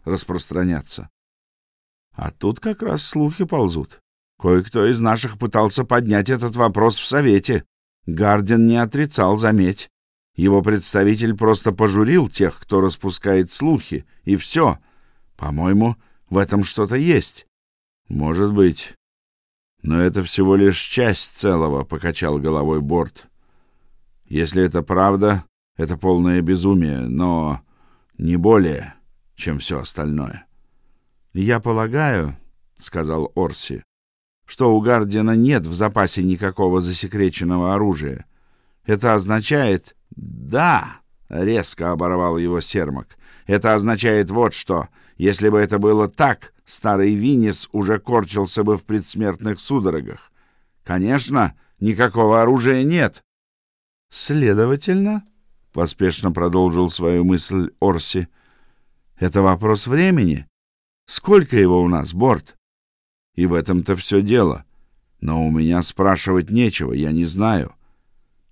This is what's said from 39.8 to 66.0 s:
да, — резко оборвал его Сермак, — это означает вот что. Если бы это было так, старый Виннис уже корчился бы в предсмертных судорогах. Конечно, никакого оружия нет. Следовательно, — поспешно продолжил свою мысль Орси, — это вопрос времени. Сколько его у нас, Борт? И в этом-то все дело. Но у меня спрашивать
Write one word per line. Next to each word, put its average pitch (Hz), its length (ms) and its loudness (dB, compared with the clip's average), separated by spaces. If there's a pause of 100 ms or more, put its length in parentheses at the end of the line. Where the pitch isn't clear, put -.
да, — 123 880 -2 (260)
резко 90 640 -2
оборвал 87 460 -2
его 87 240 -2
Сермак, — 71 560 -6 (300)
это 104 260 2
означает 107 580 2
вот 113 220 2
что. 87 340 -4 (300)
Если 98 320 2
бы 107 100 4
это 104 180 0
было 107 300 2
так, - 460 -2 (100)
старый 101 520 0
Виннис 110 580 0
уже 104 260 -2
корчился 104 640 -2
бы 104 140 2
в - 80 -18
предсмертных 104 760 -6
судорогах. 87 720 -4 (540)
Конечно, 113 680 -2 (280)
никакого 110 600 2
оружия 127 440 2
нет. 156 400 -2 (840)
Следовательно, — 143 1160 0 (460)
поспешно 87 580 -2
продолжил 87 580 0
свою 87 360 0
мысль 92 460 0 (100)
Орси, — 87 480 -2 (880)
это 90 220 0
вопрос 98 460 2
времени. 127 600 2 (580)
Сколько 185 520 4
его 90 240 6
у 87 60 2
нас, 82 260 -2
Борт? 104 440 0 (760)
И 87 100 0
в 87 80 2
этом-то 90 420 0
все 98 260 0
дело. 101 440 0 (560)
Но 80 240 -2
у 78 60 0
меня 80 300 0
спрашивать 92 680 0